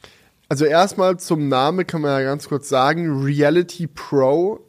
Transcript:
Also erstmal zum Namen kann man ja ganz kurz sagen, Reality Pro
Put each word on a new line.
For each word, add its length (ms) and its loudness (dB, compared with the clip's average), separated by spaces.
Also 160 -2
erstmal 540 2
zum 320 -2
Namen 360 0
kann 160 -6
man 100 -2
ja 140 0
ganz 220 -6
kurz 220 -6
sagen, 540 0
Reality 640 0
Pro 800 0